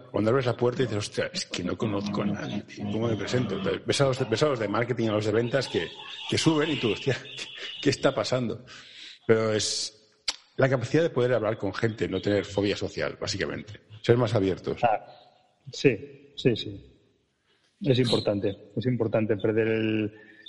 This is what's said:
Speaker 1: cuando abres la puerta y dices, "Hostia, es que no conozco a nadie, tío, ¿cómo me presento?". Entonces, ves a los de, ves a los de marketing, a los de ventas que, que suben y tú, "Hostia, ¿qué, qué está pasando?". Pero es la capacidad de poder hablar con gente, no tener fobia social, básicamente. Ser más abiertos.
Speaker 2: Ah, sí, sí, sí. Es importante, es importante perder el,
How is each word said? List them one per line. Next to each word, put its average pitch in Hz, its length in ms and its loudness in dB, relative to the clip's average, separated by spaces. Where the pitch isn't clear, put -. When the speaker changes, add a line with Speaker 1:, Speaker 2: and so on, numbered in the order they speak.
Speaker 1:
cuando 104 220 2
abres 131 140 2
la 117 100 0
puerta 123 260 2
y 131 40 2
dices, 104 140 -2
"Hostia, - 240 -4
es - 120 -6
que - 160 -8
no 92 160 -2
conozco 101 440 -2
a 104 40 0
nadie, 104 380 -4
tío, - 260 -12
¿cómo 110 200 0
me 110 80 0
presento?". 101 400 -2
Entonces, 95 280 -4
ves 113 140 2
a 139 60 6
los 131 140 2
de, 131 40 0
ves 110 180 0
a 156 60 4
los 139 120 0
de 107 100 -2
marketing, 117 400 0
a - 20 0
los 104 140 2
de 107 80 2
ventas 120 340 2
que, 85 220 -2
que 160 80 0
suben 156 340 2
y 143 60 -2
tú, 110 160 2
"Hostia, 120 240 -2
¿qué, - 80 -10
qué - 80 2
está 135 260 2
pasando?". 117 480 -2
Pero 110 240 4
es - 480 -2
la 131 140 4
capacidad 127 340 2
de 165 60 2
poder 123 240 2
hablar 110 240 0
con 95 160 -4
gente, 110 340 -2
no 92 140 -2
tener 101 240 2
fobia 101 320 0
social, 78 420 -4
básicamente. 73 540 -6
Ser 120 140 6
más 117 180 0
abiertos. 95 500 0
Speaker 2:
Ah, 110 180 2
sí, 127 240 2
sí, 120 180 2
sí. - 240 -10
Es 131 180 4
importante, 107 560 0
es 110 120 -2
importante 113 500 2
perder 110 320 2
el, 110 440 2